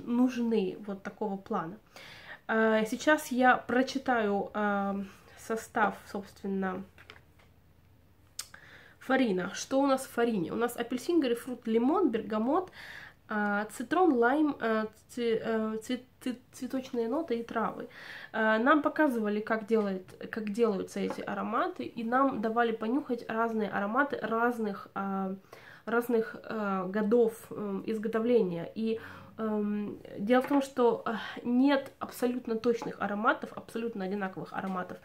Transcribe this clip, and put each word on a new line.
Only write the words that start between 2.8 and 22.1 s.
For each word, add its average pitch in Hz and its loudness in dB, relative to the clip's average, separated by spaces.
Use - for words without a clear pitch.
сейчас 302 2
я 247 6
прочитаю, 233 0
эм, 202 -2
состав, 220 -2
собственно, 196 -4
фарина. 202 2
Что - 0
у 277 4
нас 262 2
в - -16
фарине? 226 0
У - -4
нас 233 -2
апельсин, 254 0
грейпфрут, 247 -2
лимон, 254 4
бергамот, 220 0
а, 208 0
цитрон, 320 4
лайм, 269 4
а, 220 0
ци-, 233 0
э, 220 -2
цве-, 254 -4
ци-, 247 -6
цветочные 247 -4
ноты 247 -2
и 233 -6
травы. - -4
А, 220 2
нам 285 6
показывали, 233 2
как 214 -2
делает, 202 2
как 214 -4
делаются 196 0
эти 190 -2
ароматы, 220 -4
и - -8
нам 247 2